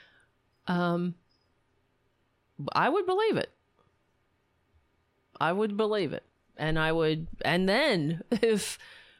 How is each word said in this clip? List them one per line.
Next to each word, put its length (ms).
um, 480
I 160
would 160
believe 320
it. 140
I 140
would 240
believe 360
it. 100
And 220
I 120
would, 360
and 240
then 580
<laughs> 40
if, 460